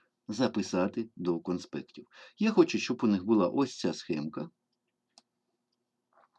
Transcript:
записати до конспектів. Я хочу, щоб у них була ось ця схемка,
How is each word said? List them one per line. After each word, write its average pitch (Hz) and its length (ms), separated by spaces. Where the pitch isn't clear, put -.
записати 107 880
до 87 240
конспектів. - 680
Я 220 140
хочу, 220 280
щоб - 240
у 120 40
них 95 180
була 104 220
ось - 320
ця 85 140
схемка, 156 560